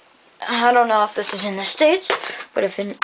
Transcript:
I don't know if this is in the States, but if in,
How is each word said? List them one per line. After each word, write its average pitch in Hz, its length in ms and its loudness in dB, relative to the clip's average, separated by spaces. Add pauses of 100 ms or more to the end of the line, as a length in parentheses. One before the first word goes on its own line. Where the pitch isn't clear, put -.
(480)
I 240 240 2
don't 240 160 4
know 214 160 4
if 208 100 -2
this 208 200 -4
is 196 100 -4
in 202 120 -4
the 196 80 -6
States, 320 460 2 (440)
but 214 100 0
if 185 140 -4
in, 202 240 -6